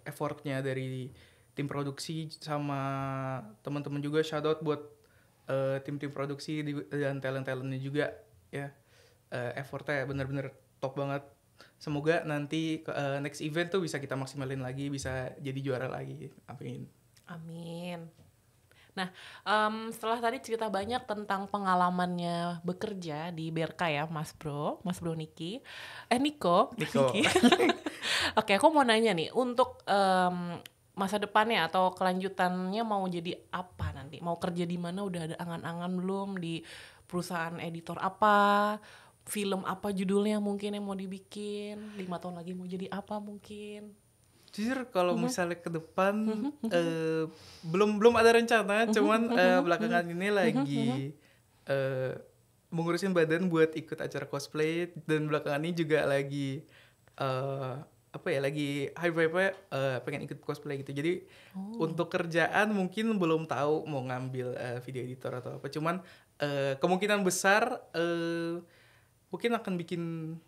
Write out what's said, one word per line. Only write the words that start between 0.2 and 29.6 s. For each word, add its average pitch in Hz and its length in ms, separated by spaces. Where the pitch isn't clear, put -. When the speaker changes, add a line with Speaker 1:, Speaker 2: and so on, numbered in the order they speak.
Speaker 1:
dari 131 500
tim 143 160
produksi 143 680
sama 147 480
teman-teman 143 380
juga, 147 240
shout 156 240
out 156 160
buat, 147 160
eh, 135 360
tim-tim 143 260
produksi 143 540
di-, 143 260
dan 139 300
talent-talentnya 135 640
juga 143 320
ya. 143 220
Eh, 123 260
effortnya 135 520
bener-bener 139 420
top 131 180
banget. 139 240
Semoga 156 480
nanti 156 560
ke, - 100
eh, 139 280
next 147 220
event 156 280
tuh 196 120
bisa 151 180
kita 139 160
maksimalin 135 460
lagi, 135 280
bisa 131 480
jadi 135 220
juara 131 280
lagi. 135 440
Amin. 131 420
Speaker 2:
Amin. 170 760
Nah, 185 180
em, 214 460
setelah 226 280
tadi 233 220
cerita 226 260
banyak 214 380
tentang 202 420
pengalamannya 180 1160
bekerja 175 680
di 160 180
Berka 160 380
ya, 151 200
Mas 156 260
Bro, 147 500
Mas 180 160
Bro 165 160
Niki. 165 460
Eh, 240 100
Niko. 269 560
Speaker 1:
Niko. 139 380
Speaker 2:
Niki. 208 100
<laughs> - 600
Oke, - 160
aku 196 160
mau 294 120
nanya 226 300
nih, 165 180
untuk, 247 540